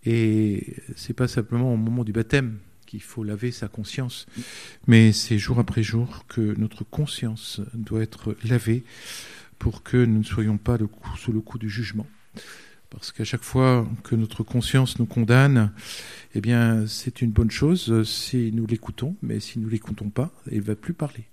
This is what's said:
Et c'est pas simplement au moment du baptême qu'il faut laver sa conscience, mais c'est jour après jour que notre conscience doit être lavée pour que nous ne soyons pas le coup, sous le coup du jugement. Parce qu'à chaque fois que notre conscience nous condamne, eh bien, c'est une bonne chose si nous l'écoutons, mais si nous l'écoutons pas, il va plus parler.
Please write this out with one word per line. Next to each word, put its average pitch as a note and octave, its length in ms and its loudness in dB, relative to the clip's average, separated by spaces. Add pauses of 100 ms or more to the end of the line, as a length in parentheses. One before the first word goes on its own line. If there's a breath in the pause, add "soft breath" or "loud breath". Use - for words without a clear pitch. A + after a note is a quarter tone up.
Et A2 720 2 (200)
c'est - 180 -8
pas B2+ 140 0
simplement A#2+ 440 0
au A#2 40 2
moment A2+ 280 0
du G#2+ 80 -6
baptême A2+ 460 0 (280)
qu'il - 160 -14
faut - 220 -10
laver G#2+ 260 -4
sa A2+ 180 -8
conscience, - 580 -8 (600 loud breath)
mais A2+ 260 10
c'est G#2+ 260 0
jour A#2+ 200 0
après A2+ 240 0
jour A2+ 460 -4
que G#2+ 300 -2
notre G#2+ 260 -4
conscience - 760 -6 (120)
doit A2 300 -2
être - 420 -6
lavée A#2 400 2 (760 loud breath)
pour - 240 -4
que - 140 0
nous A#2 220 6
ne G#2+ 60 2
soyons A2 340 0
pas A#2+ 180 0
le A2 100 0
coup, - 300 -10
sous - 160 -4
le A2 80 0
coup - 180 -12
du A2 120 -6
jugement. G#2+ 360 -6 (840 loud breath)
Parce - 200 -14
qu'à - 140 -6
chaque - 180 -4
fois B2+ 460 4 (160)
que - 100 -2
notre A2+ 300 -2
conscience B2+ 540 0
nous A#2 80 2
condamne, A#2+ 640 6 (640 loud breath)
eh G#2+ 60 0
bien, A2+ 460 2
c'est - 360 -6
une A2+ 100 2
bonne A2 180 4
chose A2+ 580 2
si A#2 440 -2
nous A2+ 140 -2
l'écoutons, A#2+ 560 -4
mais G#2+ 180 -4
si - 180 -10
nous A2 100 -4
l'écoutons G#2 420 -4
pas, C3+ 200 -2 (200)
il G#2+ 100 -2
va G#2+ 160 -4
plus - 180 -8
parler. C3+ 380 -8